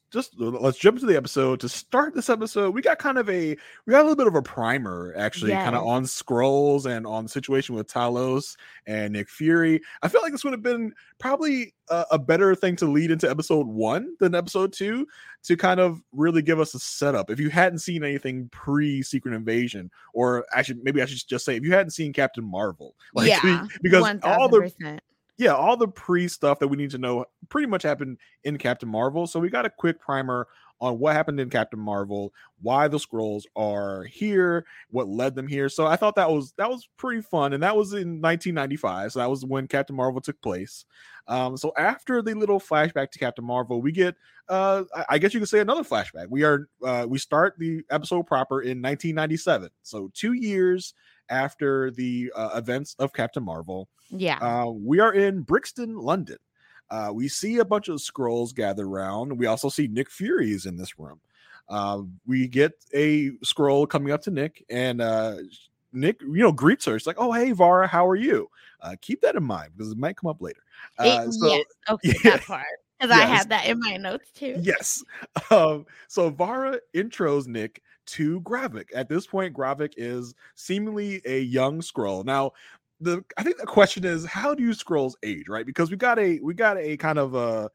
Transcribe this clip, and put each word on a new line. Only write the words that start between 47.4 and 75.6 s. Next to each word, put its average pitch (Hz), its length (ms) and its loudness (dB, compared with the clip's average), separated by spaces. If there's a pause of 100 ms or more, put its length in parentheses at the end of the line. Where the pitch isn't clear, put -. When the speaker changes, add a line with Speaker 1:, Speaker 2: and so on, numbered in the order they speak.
Speaker 1:
the 165 320 -6
episode 160 360 -2
proper 135 360 -2
in 127 180 -6
nineteen 143 340 -4
ninety-seven. 156 540 0 (140)
So 98 320 -12
two 226 180 -2
years 190 640 0 (340)
after 135 640 -2
the, 123 440 -6
uh, 110 200 -4
events 123 440 -6
of 135 140 -2
Captain 123 320 -4
Marvel. 90 440 -10 (220)
Speaker 2:
Yeah. 185 280 -4
Speaker 1:
Uh, 120 320 -2
we 113 300 2
are 220 120 6
in 196 300 2
Brixton, 226 560 -2
London. 147 400 -4 (520)
Uh, 107 220 -6
we 120 160 -4
see 220 300 -4
a 226 80 6
bunch 208 220 -2
of 156 100 -6
Skrulls 120 560 -4
gather 101 320 -2
around. 98 500 -6
We 120 80 -2
also 113 240 0
see 143 200 -2
Nick 117 220 -4
Fury 185 420 -2
is 92 120 -6
in 87 140 -10
this 90 200 -14
room. 78 220 -20 (480)
Uh, 101 320 -4 (260)
we 127 220 0
get 139 240 2 (220)
a 147 380 2 (120)
Skrull 143 420 2
coming 143 240 -2
up 147 120 -2
to 208 80 -6
Nick, 151 400 -4
and, 123 320 -2
uh, 110 340 -2 (560)
Nick, 143 300 -2
you 151 200 -4
know, 170 100 8
greets 151 340 4
her. 110 100 0
It's - 100 -6
like, 165 120 -4
"Oh, 233 140 0
hey, 240 200 2
Vara, 180 340 6
how 180 220 4
are 190 80 2
you?" 214 320 0 (320)
Uh, 87 220 -12
keep - 180 -8
that - 160 2
in 185 60 -2
mind 82 340 -6
because 110 160 -10
it 107 60 -10
might 151 180 -4
come 170 140 -6
up 151 100 -8
later. 90 200 -12 (380)
Uh, 117 280 4
Speaker 2:
It, 233 60 -4
Speaker 1:
so 220 160 0
Speaker 2:
yes. 147 160 2 (260)
Okay, 175 280 2
Speaker 1:
<laughs> - 60 4
Yeah. 226 60 12
Speaker 2:
that 180 140 6
part. 147 220 -8 (340)
'Cause 247 100 2
I 226 80 8
Speaker 1:
Yes. 226 200 6
Speaker 2:
had 202 120 0
that 214 160 0
in 233 140 0
my 214 180 -4
notes, 190 340 -8
too. - 280 -8
Speaker 1:
Yes. - 440 -2 (220)
<laughs> - 240 -4
Um, 156 360 6 (220)